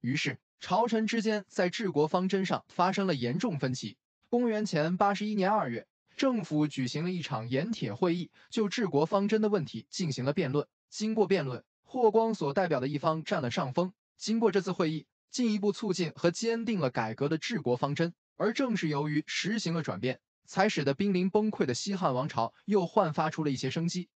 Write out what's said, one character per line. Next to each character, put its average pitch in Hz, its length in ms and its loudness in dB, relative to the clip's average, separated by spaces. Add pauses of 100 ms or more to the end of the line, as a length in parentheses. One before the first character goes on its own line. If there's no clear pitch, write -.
于 123 160 -2
是 135 220 -4 (220)
朝 220 280 2
臣 220 180 2
之 226 140 0
间 208 260 0
在 185 220 0
治 196 220 -2
国 151 180 2
方 185 180 2
针 190 200 0
上 151 220 -2
发 180 220 2
生 196 160 0
了 180 80 2
严 123 240 -2
重 180 200 -2
分 131 160 -2
歧。 110 240 -10 (300)
公 240 200 2
元 214 160 0
前 165 320 0
八 202 160 4
十 202 140 -4
一 214 80 -4
年 196 160 2
二 208 180 0
月， 117 180 -6 (300)
政 254 260 2
府 151 240 0
举 135 220 -2
行 147 160 -4
了 180 60 -2
一 180 100 -4
场 120 300 -6
盐 143 200 0
铁 135 220 -4
会 170 240 0
议， 175 140 -8 (180)
就 220 180 0
治 202 200 -2
国 156 180 4
方 196 240 2
针 214 140 2
的 214 80 2
问 180 160 0
题 - 240 -10
进 175 200 -2
行 123 140 -4
了 139 80 2
辩 147 180 0
论。 143 160 0 (220)
经 220 260 -4
过 214 120 4
辩 175 180 2
论， 127 180 -6 (200)
霍 233 280 4
光 226 220 4
所 151 220 -2
代 190 120 2
表 147 140 0
的 131 80 -2
一 147 80 -2
方 160 260 0
占 175 200 -2
了 120 80 -2
上 135 240 -4
风。 185 180 0 (240)
经 220 240 -2
过 220 100 4
这 185 120 2
次 180 100 -4
会 170 180 0
议， 156 160 -4 (240)
进 233 220 0
一 214 60 0
步 202 120 0
促 196 220 -2
进 170 240 -2
和 175 140 2
坚 226 340 -2
定 214 160 0
了 139 80 2
改 117 260 -2
革 139 140 -2
的 160 80 0
治 180 240 -4
国 123 160 0
方 143 180 -2
针。 170 200 -2 (220)
而 214 180 0
正 247 200 0
是 175 140 -2
由 147 180 0
于 151 200 0
实 220 320 -4
行 170 160 -2
了 165 80 -2
转 98 180 -6
变， 127 180 -2 (280)
才 190 200 2
使 180 160 0
得 139 120 2
濒 202 180 0
临 180 160 2
崩 214 220 2
溃 175 160 0
的 123 80 0
西 196 200 -4
汉 175 200 0
王 131 120 0
朝 117 280 -2 (100)
又 196 220 2
焕 175 260 2
发 160 160 0
出 156 160 -4
了 147 60 2
一 131 60 0
些 131 140 -2
生 165 160 -2
机。 175 320 -4